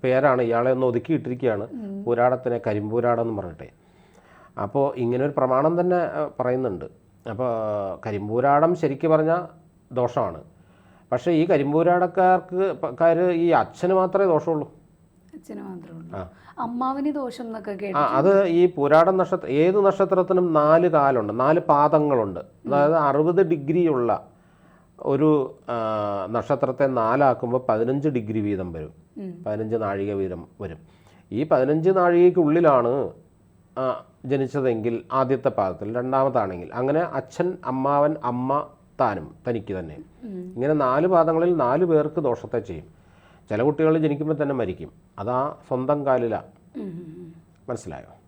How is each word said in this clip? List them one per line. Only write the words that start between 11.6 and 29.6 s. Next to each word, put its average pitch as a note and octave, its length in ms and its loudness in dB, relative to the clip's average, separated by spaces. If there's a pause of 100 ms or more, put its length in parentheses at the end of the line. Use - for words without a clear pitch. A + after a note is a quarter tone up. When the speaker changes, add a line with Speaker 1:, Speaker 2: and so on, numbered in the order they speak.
Speaker 1:
പ-, C#3+ 140 -4
ക്കാര് E3 320 4 (160)
ഈ E3+ 40 2 (140)
അച്ഛന് F3+ 380 -2
മാത്രമേ F#3+ 340 2
ദോഷമുള്ളൂ. D3+ 340 -2 (680)
Speaker 2:
അച്ഛന് G#3 320 -16
മാത്രമേ E3+ 320 -16
ഉള്ളൂ. E3 200 -18
Speaker 1:
ആ. - 20 -10 (440)
Speaker 2:
അമ്മാവന് C4 540 -4
ദോഷം B3 300 -8
എന്നൊക്കെ G#3 240 -10
Speaker 1:
ആ, F#3+ 80 -10
Speaker 2:
കേട്ടിട്ടുണ്ട്. D3 380 0
Speaker 1:
അത് F3+ 120 6 (280)
ഈ F3+ 40 6 (140)
പൂരാട D3+ 300 6 (120)
നക്ഷത്രം, F3 320 -2 (140)
ഏത് F#3 120 4 (100)
നക്ഷത്രത്തിനും F#3 600 2 (140)
നാല് E3 340 6
കാലുണ്ട്, B2+ 380 2 (100)
നാല് D#3+ 180 4 (100)
പാദങ്ങളുണ്ട്. C#3+ 680 2
Speaker 2:
ഉം. - 320 -8
Speaker 1:
അതായത് D3 240 4 (120)
അറുപത് D#3+ 340 2 (100)
ഡിഗ്രിയുള്ള D3 560 0 (1000)
ഒരു, C#3+ 160 2 (460)
ആ, - 20 -4 (600)
നക്ഷത്രത്തെ C3 500 -2 (140)
നാലാക്കുമ്പോൾ B2 680 2
പതിനഞ്ച് B2+ 480 0
ഡിഗ്രി A2 300 -2
വീതം F#2 300 -4
വരും, D#2 180 -12 (300)
Speaker 2:
ഉം. F#3 100 -12 (120)
Speaker 1:
പതിനഞ്ച് A2 380 -4